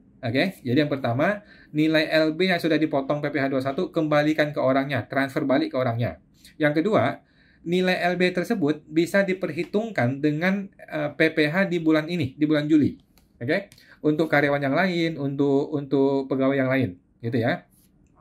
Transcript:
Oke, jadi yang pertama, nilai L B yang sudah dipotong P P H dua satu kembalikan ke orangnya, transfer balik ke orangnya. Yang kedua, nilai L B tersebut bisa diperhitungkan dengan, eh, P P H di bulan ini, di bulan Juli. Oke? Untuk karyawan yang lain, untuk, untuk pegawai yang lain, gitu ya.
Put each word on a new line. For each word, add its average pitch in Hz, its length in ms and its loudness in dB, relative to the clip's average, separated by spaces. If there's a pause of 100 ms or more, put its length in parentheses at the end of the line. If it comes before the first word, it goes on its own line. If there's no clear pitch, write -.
(180)
Oke, 143 480 -2
jadi 131 160 4
yang 143 80 0
pertama, 143 560 -2 (240)
nilai 156 400 2
L 156 240 2
B 185 160 0
yang 170 80 2
sudah 160 160 2
dipotong 147 480 0
P 143 80 -2
P 151 80 -4
H 135 160 0
dua 131 80 0
satu 139 320 -4
kembalikan 151 560 2
ke 147 80 -6
orangnya, 135 480 0
transfer 135 400 -2
balik 139 240 0
ke 135 80 -4
orangnya. 117 400 -2 (400)
Yang 151 240 2
kedua, 175 400 0 (400)
nilai 185 400 0
L 180 160 0
B 180 160 2
tersebut 165 560 -2
bisa 170 320 2
diperhitungkan 175 960 -2
dengan, 165 560 0
eh, 147 400 -8
P - 60 -12 (100)
P 156 160 0
H 175 240 0
di 175 80 -2
bulan 156 320 0
ini, 160 240 -4
di 147 160 0
bulan 151 160 0
Juli. 151 320 2 (400)
Oke? 160 320 -4 (320)
Untuk 151 240 2
karyawan 143 320 2
yang 135 160 -2
lain, 165 480 0
untuk, 139 480 0
untuk 139 560 0
pegawai 135 400 0
yang 127 60 0
lain, 117 260 -2 (240)
gitu 117 160 -2
ya. 139 240 -2 (580)